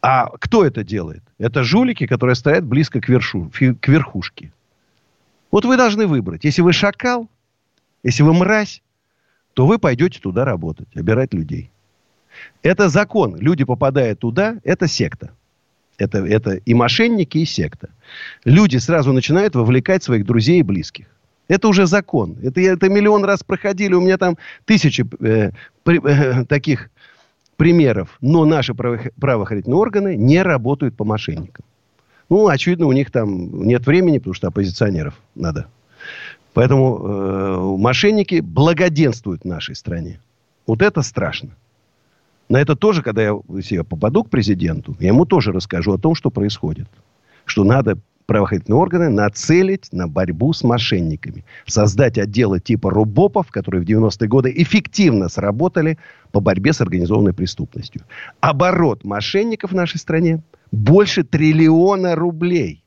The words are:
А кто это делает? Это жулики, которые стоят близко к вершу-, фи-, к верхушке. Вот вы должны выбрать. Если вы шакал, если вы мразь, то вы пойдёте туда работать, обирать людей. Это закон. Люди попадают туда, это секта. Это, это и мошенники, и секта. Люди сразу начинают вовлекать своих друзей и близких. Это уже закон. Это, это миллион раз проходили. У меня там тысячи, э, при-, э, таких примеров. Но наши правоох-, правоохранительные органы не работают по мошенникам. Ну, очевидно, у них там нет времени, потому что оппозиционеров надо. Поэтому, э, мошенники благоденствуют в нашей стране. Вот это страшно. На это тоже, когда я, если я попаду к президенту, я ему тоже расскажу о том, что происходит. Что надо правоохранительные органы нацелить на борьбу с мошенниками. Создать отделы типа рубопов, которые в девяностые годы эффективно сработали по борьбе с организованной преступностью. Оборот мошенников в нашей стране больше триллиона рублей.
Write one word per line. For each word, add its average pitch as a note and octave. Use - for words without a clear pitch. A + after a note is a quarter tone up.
А B2+
кто G#3+
это A#2
делает? E2+
Это A2+
жулики, G#3+
которые B2
стоят D#3+
близко C3
к -
вершу-, A2
фи-, B2+
к -
верхушке. -
Вот G3+
вы B3+
должны A3
выбрать. G2+
Если D3+
вы F3
шакал, A#3
если B2
вы D#3
мразь, G3+
то B2+
вы G#3+
пойдёте D3+
туда G2+
работать, E2+
обирать A2
людей. -
Это F#3
закон. D#3+
Люди C3+
попадают B2+
туда, G3
это F3+
секта. -
Это, G2
это G#2
и -
мошенники, G3+
и E3
секта. -
Люди D3+
сразу C#3
начинают D3+
вовлекать B2+
своих A2+
друзей A#2+
и -
близких. F#2
Это F#3+
уже G3
закон. D#3+
Это, C3
это F#3
миллион G#3
раз G3+
проходили. G3
У F3+
меня F#3
там F3+
тысячи, D#3+
э, A2
при-, E3+
э, C3
таких D3
примеров. D3
Но D#3
наши D3
правоох-, A#2+
правоохранительные A#2
органы G3+
не C3+
работают C#3
по G#2+
мошенникам. F#2
Ну, G#3
очевидно, E3+
у C3
них C3
там F#2+
нет A#2+
времени, D#3+
потому F#2
что -
оппозиционеров F2+
надо. D3
Поэтому, C3
э, F#2+
мошенники F3+
благоденствуют D3
в -
нашей E2+
стране. -
Вот A2+
это G3+
страшно. -
На B2+
это D3
тоже, G3
когда A2
я, G#2
если F#2+
я E2
попаду A#2
к -
президенту, F2+
я F2+
ему B2+
тоже C#3+
расскажу F#2
о F#2+
том, D#3+
что -
происходит. -
Что G#2
надо A2
правоохранительные G#2
органы F3
нацелить E3
на F2+
борьбу F2+
с -
мошенниками. E2+
Создать G#2+
отделы G2+
типа A2
рубопов, A2
которые F#2
в -
девяностые G#2+
годы B2+
эффективно D#3
сработали D3+
по G#2
борьбе G2
с -
организованной F#2
преступностью. -
Оборот D#3+
мошенников F#3+
в -
нашей F3
стране D#3+
больше D#3
триллиона E3
рублей. D#3+